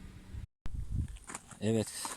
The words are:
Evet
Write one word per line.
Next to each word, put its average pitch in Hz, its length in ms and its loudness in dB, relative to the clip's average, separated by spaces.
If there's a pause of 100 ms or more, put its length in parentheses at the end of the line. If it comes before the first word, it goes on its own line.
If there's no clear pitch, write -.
(1600)
Evet 107 260 6 (300)